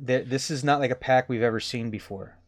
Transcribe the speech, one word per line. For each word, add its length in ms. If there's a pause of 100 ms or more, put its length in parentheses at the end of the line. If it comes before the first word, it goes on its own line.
Th-, 200
this 240
is 140
not 160
like 120
a 40
pack 340
we've 120
ever 180
seen 300
before. 480 (100)